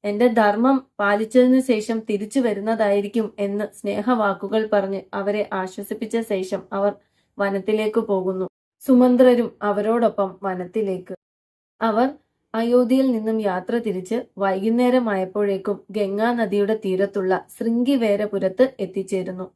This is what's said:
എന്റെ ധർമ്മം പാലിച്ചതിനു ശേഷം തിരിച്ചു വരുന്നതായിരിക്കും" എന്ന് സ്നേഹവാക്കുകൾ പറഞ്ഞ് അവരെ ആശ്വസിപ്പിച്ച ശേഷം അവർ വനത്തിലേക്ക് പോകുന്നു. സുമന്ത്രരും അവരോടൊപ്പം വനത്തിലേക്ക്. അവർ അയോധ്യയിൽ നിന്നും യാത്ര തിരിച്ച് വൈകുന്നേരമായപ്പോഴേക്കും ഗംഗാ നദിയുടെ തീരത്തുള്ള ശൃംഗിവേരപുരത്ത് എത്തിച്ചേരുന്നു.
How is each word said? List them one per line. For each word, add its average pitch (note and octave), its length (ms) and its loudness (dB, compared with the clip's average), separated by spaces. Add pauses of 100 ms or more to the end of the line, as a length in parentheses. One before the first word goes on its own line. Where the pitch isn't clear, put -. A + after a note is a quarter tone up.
എന്റെ G#3 220 2
ധർമ്മം A#3 600 2 (120)
പാലിച്ചതിനു A3 640 4
ശേഷം A3+ 380 -2
തിരിച്ചു A3 400 -4
വരുന്നതായിരിക്കും" G#3 1000 0
എന്ന് G3+ 260 -2 (120)
സ്നേഹവാക്കുകൾ G#3 960 -2
പറഞ്ഞ് G3 280 0 (120)
അവരെ G3+ 400 -4
ആശ്വസിപ്പിച്ച G3+ 680 -6
ശേഷം F#3+ 440 -4 (100)
അവർ G3+ 220 0 (440)
വനത്തിലേക്ക് G#3+ 600 0
പോകുന്നു. F#3 500 -2 (300)
സുമന്ത്രരും B3 720 6 (100)
അവരോടൊപ്പം G#3 840 0
വനത്തിലേക്ക്. F#3 720 -6 (680)
അവർ A3+ 280 2 (460)
അയോധ്യയിൽ B3 560 4
നിന്നും A3 300 -2
യാത്ര F#3 360 -2
തിരിച്ച് A3 460 -4 (140)
വൈകുന്നേരമായപ്പോഴേക്കും G3+ 1400 0 (120)
ഗംഗാ G#3 420 -2
നദിയുടെ G3+ 420 0 (100)
തീരത്തുള്ള F#3 600 0 (140)
ശൃംഗിവേരപുരത്ത് A3 1200 0
എത്തിച്ചേരുന്നു. F#3 760 -6